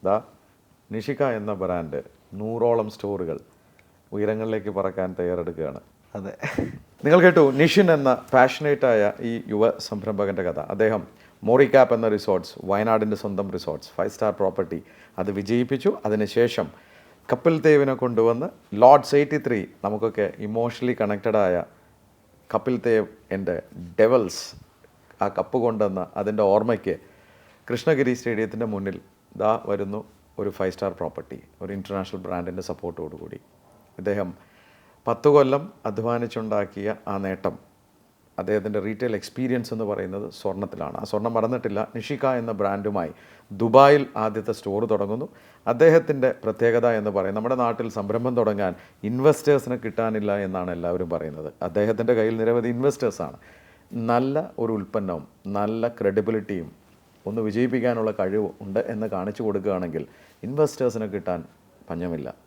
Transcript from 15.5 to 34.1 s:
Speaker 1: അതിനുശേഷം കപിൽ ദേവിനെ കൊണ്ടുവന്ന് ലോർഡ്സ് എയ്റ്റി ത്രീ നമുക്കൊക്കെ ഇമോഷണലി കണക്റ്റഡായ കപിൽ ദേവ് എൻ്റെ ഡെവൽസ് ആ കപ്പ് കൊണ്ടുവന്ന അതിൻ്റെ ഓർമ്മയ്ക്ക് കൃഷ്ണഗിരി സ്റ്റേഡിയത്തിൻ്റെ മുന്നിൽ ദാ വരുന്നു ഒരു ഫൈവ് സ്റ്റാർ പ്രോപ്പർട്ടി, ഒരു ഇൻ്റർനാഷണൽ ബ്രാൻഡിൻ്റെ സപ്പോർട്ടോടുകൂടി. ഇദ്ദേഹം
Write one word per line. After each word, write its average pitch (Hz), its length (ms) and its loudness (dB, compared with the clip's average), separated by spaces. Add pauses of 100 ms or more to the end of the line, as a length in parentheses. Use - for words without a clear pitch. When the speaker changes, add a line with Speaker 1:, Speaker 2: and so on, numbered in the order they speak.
Speaker 1:
അതിനുശേഷം 107 600 0 (680)
കപിൽ 165 240 2 (100)
ദേവിനെ 139 360 6
കൊണ്ടുവന്ന് 117 460 2 (340)
ലോർഡ്സ് 135 380 8
എയ്റ്റി 147 260 0
ത്രീ 120 140 0 (240)
നമുക്കൊക്കെ 104 420 -2 (220)
ഇമോഷണലി 117 520 -2
കണക്റ്റഡായ 101 640 2 (920)
കപിൽ 123 240 0 (100)
ദേവ് 110 200 2 (300)
എൻ്റെ 92 180 -4 (460)
ഡെവൽസ് 113 420 4 (800)
ആ 101 40 -2 (120)
കപ്പ് 123 260 -2
കൊണ്ടുവന്ന 101 380 0 (180)
അതിൻ്റെ 107 300 0
ഓർമ്മയ്ക്ക് 107 440 0 (760)
കൃഷ്ണഗിരി 127 500 0
സ്റ്റേഡിയത്തിൻ്റെ 110 560 -4
മുന്നിൽ 98 220 -6 (440)
ദാ 107 100 4 (200)
വരുന്നു 101 300 -4 (380)
ഒരു 101 200 -4
ഫൈവ് 95 180 -2
സ്റ്റാർ 98 240 -4
പ്രോപ്പർട്ടി, - 380 -10 (240)
ഒരു 95 140 -10
ഇൻ്റർനാഷണൽ 95 500 -8
ബ്രാൻഡിൻ്റെ 90 420 -6
സപ്പോർട്ടോടുകൂടി. 80 680 -10 (600)
ഇദ്ദേഹം 98 300 -2 (760)